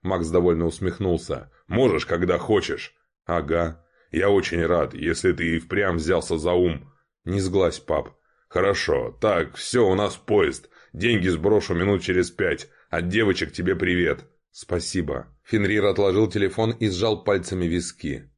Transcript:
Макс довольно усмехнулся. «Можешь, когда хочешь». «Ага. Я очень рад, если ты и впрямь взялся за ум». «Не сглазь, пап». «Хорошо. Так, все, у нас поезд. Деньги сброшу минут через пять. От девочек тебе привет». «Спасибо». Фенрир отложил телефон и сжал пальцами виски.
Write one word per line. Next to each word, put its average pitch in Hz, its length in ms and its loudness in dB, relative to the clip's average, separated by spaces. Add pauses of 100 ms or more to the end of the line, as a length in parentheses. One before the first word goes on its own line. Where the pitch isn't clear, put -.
Макс 90 260 -2
довольно 85 380 2
усмехнулся. 85 840 -4 (160)
«Можешь, 90 380 2
когда 87 320 0
хочешь». - 580 -2 (280)
«Ага. 82 640 -2 (240)
Я 92 200 2
очень 85 360 2
рад, 80 260 2
если 82 400 0
ты 82 240 -2
и 82 40 -2
впрямь 95 360 -2
взялся 80 400 0
за 82 160 0
ум». 87 380 0 (340)
«Не 95 160 -2
сглазь, 92 380 0
пап». - 380 -4 (320)
«Хорошо. 87 720 -2
Так, 95 340 0
все, 120 340 0
у 95 60 4
нас 98 220 -2
поезд. 95 520 0 (240)
Деньги 98 360 0
сброшу 92 460 2
минут 92 280 2
через 90 300 0
пять. 85 360 -4 (200)
От 85 180 -4
девочек 95 460 0
тебе 90 240 -2
привет». 87 480 0 (260)
«Спасибо». 78 800 -6 (160)
Фенрир 104 420 0
отложил 101 420 2
телефон 107 440 0
и 113 160 -2
сжал 101 340 0
пальцами 92 440 0
виски. 82 720 -4